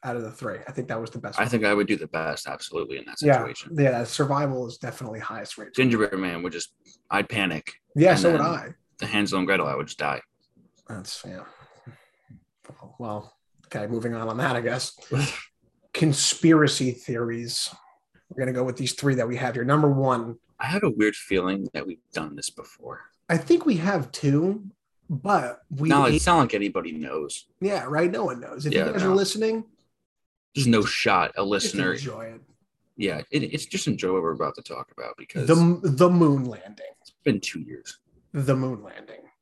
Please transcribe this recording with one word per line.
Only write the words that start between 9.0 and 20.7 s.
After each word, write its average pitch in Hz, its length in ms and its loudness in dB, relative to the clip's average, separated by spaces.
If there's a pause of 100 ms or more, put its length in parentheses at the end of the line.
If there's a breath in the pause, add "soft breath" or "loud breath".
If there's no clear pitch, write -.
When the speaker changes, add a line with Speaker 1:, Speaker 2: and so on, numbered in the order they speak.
Speaker 2:
Hansel 98 320 0
and 92 100 0
Gretel, 92 200 2
I 69 80 -2
would 73 120 -4
just - 120 -16
die. 71 220 -2 (680)
Speaker 1:
That's, 101 360 -12
yeah. 92 180 -14 (1600 soft breath)
Well, 104 360 -10 (320)
okay, 107 200 -6
moving 117 280 -4
on 113 120 -6
on 110 100 -4
that, 131 180 0
I 120 60 -2
guess. 120 360 -4 (140)
Speaker 2:
<laughs> - 840 -6
Speaker 1:
Conspiracy 151 1000 4
theories. 117 760 -6 (600 soft breath)
We're - 160 -14
gonna 127 100 -2
go 123 80 0
with 127 140 -4
these 127 160 -4
three 139 220 2
that 120 120 0
we 123 80 -4
have 123 200 -4
here. 120 100 -2
Number 147 260 6
one. 123 460 0 (220)
Speaker 2:
I - 80 -4
have 190 160 0